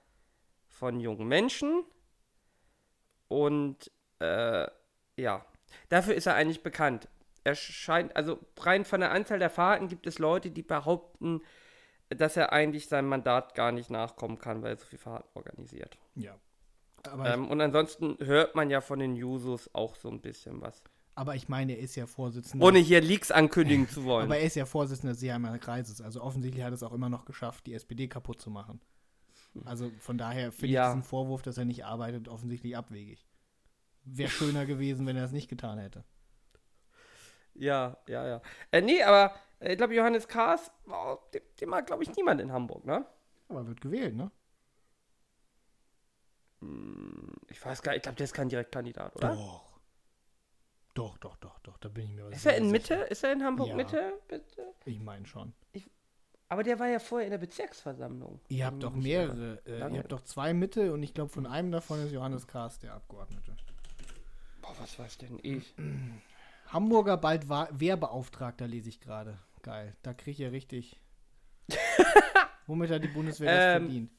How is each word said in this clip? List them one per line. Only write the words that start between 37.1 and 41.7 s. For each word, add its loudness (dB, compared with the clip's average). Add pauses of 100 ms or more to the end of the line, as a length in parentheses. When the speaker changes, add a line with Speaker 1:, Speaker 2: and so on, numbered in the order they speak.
Speaker 1:
Ja, -2 (100)
ja, -6
ja. -6 (280)
Äh, 8
nee, 6
aber, 10 (260)
äh, -2
ich -2
glaub, 4
Johannes 4
Kahrs, 2 (160)
oh, -6 (160)
dem, -6 (200)
dem -6